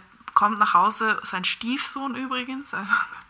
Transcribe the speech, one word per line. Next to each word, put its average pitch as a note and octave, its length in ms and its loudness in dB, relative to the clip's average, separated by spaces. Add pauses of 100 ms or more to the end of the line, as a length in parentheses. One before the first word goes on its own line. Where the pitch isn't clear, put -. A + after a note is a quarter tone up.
(340)
kommt G#3+ 240 4
nach G#3 160 4
Hause, G#3 500 4
sein F#3 200 -4
Stiefsohn C4 720 -2
übrigens, B3+ 580 -4
also, G3 200 -4 (360)